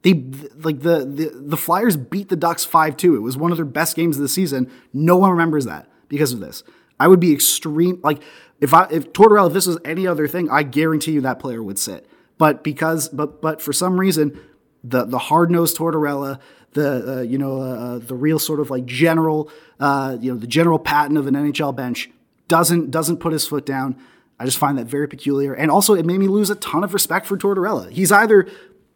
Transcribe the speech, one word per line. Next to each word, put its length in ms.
They, 100
th-, 440
like, 240
the, 240
the, 280
the 240
Flyers 400
beat 320
the 60
Ducks 300
five 320
two. 180
It 60
was 160
one 140
of 60
their 80
best 300
games 220
of 40
the 80
season. 420
No 240
one 140
remembers 340
that 240
because 260
of 60
this. 240
I 80
would 120
be 140
extreme, 720
like, 180
if 140
I, 160
if 240
Tortorella, 340
if 60
this 140
was 180
any 220
other 200
thing, 220
I 140
guarantee 480
you 100
that 180
player 220
would 160
sit. 300
But 240
because, 460
but, 320
but 200
for 120
some 260
reason, 400
the, 220
the 140
hard-nosed 580
Tortorella, 600
the, 440
uh, 40
you 160
know, 240
uh, 40
uh, 340
the 160
real 240
sort 200
of, 100
like, 160
general, 680
uh, 400
you 120
know, 80
the 80
general 320
Patton 380
of 100
an 80
N 120
H 140
L 100
bench 380
doesn't, 440
doesn't 260
put 160
his 140
foot 180
down. 300
I 60
just 120
find 200
that 80
very 220
peculiar. 460
And 160
also, 240
it 120
made 140
me 80
lose 220
a 60
ton 280
of 100
respect 320
for 120
Tortorella. 540
He's 200
either, 360